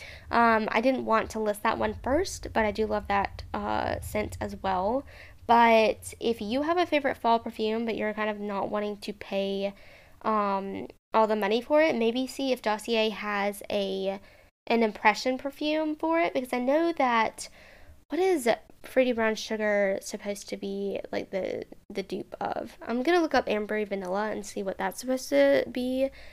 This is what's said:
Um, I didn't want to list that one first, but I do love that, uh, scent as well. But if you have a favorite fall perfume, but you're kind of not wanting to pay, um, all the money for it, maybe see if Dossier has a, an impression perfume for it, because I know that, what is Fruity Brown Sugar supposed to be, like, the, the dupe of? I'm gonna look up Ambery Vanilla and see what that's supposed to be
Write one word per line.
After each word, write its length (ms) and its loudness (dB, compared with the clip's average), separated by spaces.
Um, 400 4
I 80 2
didn't 240 2
want 280 0
to 80 -6
list 240 -2
that 140 2
one 240 0
first, 520 -2
but 100 2
I 80 2
do 160 -2
love 220 -2
that, 340 0
uh, 460 -2
scent 400 -4
as 240 -6
well. 420 0
But 760 6
if 200 0
you 200 -2
have 160 0
a 80 4
favorite 320 0
fall 200 2
perfume, 460 -2
but 140 -2
you're 160 -2
kind 160 -2
of 100 -6
not 300 -4
wanting 280 -2
to 140 -10
pay, 600 -4
um, 640 -2
all 140 6
the 80 2
money 260 0
for 200 4
it, 140 4
maybe 300 0
see 280 -2
if 80 -4
Dossier 480 0
has 600 -4
a, 520 -2
an 160 4
impression 540 2
perfume 600 -2
for 240 2
it, 120 0
because 200 -2
I 60 -2
know 340 2
that, 560 0
what 140 -2
is 260 2
Fruity 280 4
Brown 240 2
Sugar 640 0
supposed 460 -8
to 80 -6
be, 460 -4
like, 200 -4
the, 340 -4
the 140 -6
dupe 360 -8
of? 420 -6
I'm 220 -4
gonna 160 6
look 160 0
up 120 4
Ambery 380 -2
Vanilla 460 -4
and 140 -6
see 180 -8
what 140 -6
that's 240 -4
supposed 260 -4
to 420 4
be 400 -2